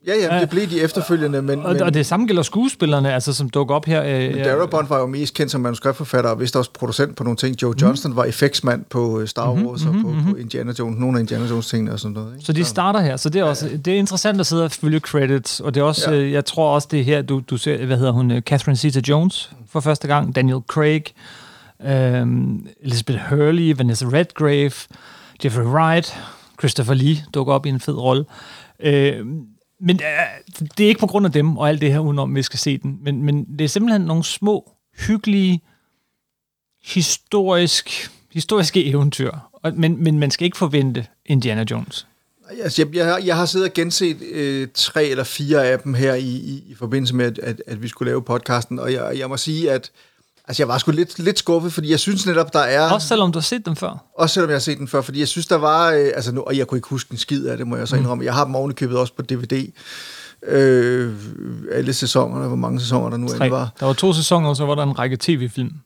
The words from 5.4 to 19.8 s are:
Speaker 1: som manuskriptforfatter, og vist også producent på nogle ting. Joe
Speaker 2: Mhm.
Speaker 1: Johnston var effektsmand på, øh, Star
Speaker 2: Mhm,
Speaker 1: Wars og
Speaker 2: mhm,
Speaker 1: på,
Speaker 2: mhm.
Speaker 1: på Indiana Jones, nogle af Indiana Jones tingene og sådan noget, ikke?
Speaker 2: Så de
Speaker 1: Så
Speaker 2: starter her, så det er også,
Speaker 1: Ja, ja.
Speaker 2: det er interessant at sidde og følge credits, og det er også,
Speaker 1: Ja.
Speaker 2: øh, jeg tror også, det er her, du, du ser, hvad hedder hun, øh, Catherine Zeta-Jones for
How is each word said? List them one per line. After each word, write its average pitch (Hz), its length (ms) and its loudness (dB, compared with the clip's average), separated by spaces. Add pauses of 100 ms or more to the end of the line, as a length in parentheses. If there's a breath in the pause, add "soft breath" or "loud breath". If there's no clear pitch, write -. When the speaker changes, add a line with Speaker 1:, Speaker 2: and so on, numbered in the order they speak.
Speaker 1:
som 139 80 0
manuskriptforfatter, 123 720 0
og 110 100 -2
vist 127 160 -2
også 123 160 0
producent 123 440 -2
på 117 80 -6
nogle 120 120 0
ting. 131 260 -2
Joe 120 80 0
Speaker 2:
Mhm. 117 100 -4
Speaker 1:
Johnston 226 360 2
var 123 80 4
effektsmand 123 600 0
på, 117 360 0
øh, 107 80 -4
Star 120 260 -2
Speaker 2:
Mhm, 202 120 2
Speaker 1:
Wars 202 200 -4
og 160 80 2
Speaker 2:
mhm, 214 80 2
Speaker 1:
på, 196 60 -2
Speaker 2:
mhm. 151 240 0
Speaker 1:
på - 40 -2
Indiana 120 420 -6
Jones, 113 200 -4
nogle 127 200 2
af - 20 2
Indiana 113 260 -2
Jones 117 200 -2
tingene 110 260 -2
og 107 80 -6
sådan 104 140 -8
noget, 110 200 -8
ikke? 143 120 -18
Speaker 2:
Så 165 60 0
de 165 120 2
Speaker 1:
Så 156 60 -2
Speaker 2:
starter 190 300 0
her, 139 160 2
så 143 140 -2
det 185 100 0
er 185 40 2
også, 147 220 -2
Speaker 1:
Ja, 127 60 -6
ja. 147 40 -6
Speaker 2:
det 160 180 -2
er 202 40 2
interessant 202 420 0
at 165 60 2
sidde 165 180 2
og 156 80 -2
følge 156 280 0
credits, 139 600 0
og 135 140 -4
det 143 60 2
er 143 40 4
også, 156 260 0
Speaker 1:
Ja. 147 60 2
Speaker 2:
øh, 139 160 2
jeg 143 120 0
tror 151 300 2
også, 143 160 0
det 151 100 2
er 123 40 2
her, 143 180 2
du, 135 280 -2
du 127 60 -2
ser, 131 300 -2
hvad 127 100 2
hedder 123 160 4
hun, 123 180 4
øh, 120 120 0
Catherine 139 360 2
Zeta-Jones 147 760 2 (140)
for 156 120 -4